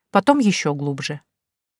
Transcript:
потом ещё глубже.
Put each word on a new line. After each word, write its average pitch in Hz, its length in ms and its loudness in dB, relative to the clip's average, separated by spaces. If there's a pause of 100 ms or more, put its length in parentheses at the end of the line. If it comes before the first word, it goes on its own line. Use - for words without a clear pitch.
(100)
потом 285 280 2
ещё 196 340 0
глубже. 143 480 -6 (600)